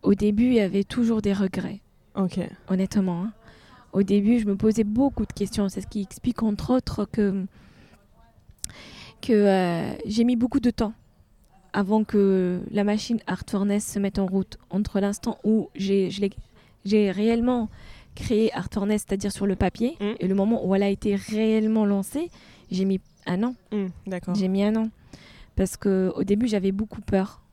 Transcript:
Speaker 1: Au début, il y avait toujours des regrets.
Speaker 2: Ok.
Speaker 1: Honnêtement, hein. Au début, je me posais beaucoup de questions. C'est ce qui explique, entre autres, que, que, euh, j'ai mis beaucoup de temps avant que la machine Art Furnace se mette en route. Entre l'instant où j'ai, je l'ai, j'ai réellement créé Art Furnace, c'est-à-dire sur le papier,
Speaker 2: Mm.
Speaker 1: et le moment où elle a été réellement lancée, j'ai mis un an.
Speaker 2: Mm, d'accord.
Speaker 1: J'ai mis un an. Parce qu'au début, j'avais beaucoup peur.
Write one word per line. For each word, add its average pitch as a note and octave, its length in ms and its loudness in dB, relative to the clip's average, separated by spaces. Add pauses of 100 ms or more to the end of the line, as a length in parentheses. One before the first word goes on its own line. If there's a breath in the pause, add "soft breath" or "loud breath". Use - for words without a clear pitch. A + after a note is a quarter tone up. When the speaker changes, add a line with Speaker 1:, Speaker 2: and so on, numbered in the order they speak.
Speaker 1:
Au G3+ 100 6
début, G#3 340 2
il B3+ 60 4
y A#3 60 6
avait G3 240 0
toujours A3+ 380 0
des G3+ 120 0
regrets. G3 480 -2 (340)
Speaker 2:
Ok. F#3+ 240 -2 (300)
Speaker 1:
Honnêtement, F#3 540 0
hein. G#3+ 100 -8 (600 loud breath)
Au G3 100 4
début, G3+ 360 4
je A3 60 -2
me G3+ 100 0
posais A3 280 2
beaucoup A3+ 420 0
de - 80 -12
questions. G3+ 360 -2
C'est - 120 -8
ce G3+ 60 -12
qui G#3 140 -6
explique, - 420 -4
entre G#3+ 300 -2
autres, B3 360 -2
que, G3 360 0 (1800 loud breath)
que, - 120 2
euh, F#3+ 600 4 (120)
j'ai A3 180 0
mis B3 120 2
beaucoup A#3+ 240 0
de B3 100 2
temps A3+ 240 -2 (800)
avant G3+ 300 2
que F#3+ 580 2 (100)
la G#3 120 0
machine G#3+ 440 -2
Art - 220 -4
Furnace G3+ 360 0
se - 140 -6
mette G3 200 -2
en G3 60 0
route. F#3+ 320 -4 (120)
Entre G3+ 300 -2
l'instant G3+ 440 -4
où G#3+ 320 2
j'ai, G3 360 0
je G3 100 -6
l'ai, G3 100 0 (540 soft breath)
j'ai G#3 260 4
réellement A#3 580 0 (460 loud breath)
créé A3 380 0
Art - 180 -8
Furnace, G#3 360 -2
c'est-à-dire G3 240 -4
sur - 160 -4
le F#3+ 80 0
papier, A3+ 440 0
Speaker 2:
Mm. G3+ 60 -4 (140)
Speaker 1:
et - 80 -2
le F#3+ 80 2
moment G3+ 320 2
où F#3+ 80 4
elle G3 80 2
a G3+ 60 2
été G3+ 260 0
réellement A3 680 2
lancée, G3+ 440 -2 (400 loud breath)
j'ai F#3 160 0
mis F#3+ 140 0 (260)
un F3+ 180 -2
an. B3 120 -4 (160)
Speaker 2:
Mm, G3+ 160 -2 (180)
d'accord. F3+ 300 -6
Speaker 1:
J'ai G3 140 0
mis G3 140 2
un G#3+ 120 2
an. A3 140 0 (680 loud breath)
Parce F#3+ 220 0
qu'au F#3+ 460 0
début, G#3 240 2
j'avais G3 240 0
beaucoup G#3 300 -6
peur. F#3+ 400 -2 (120)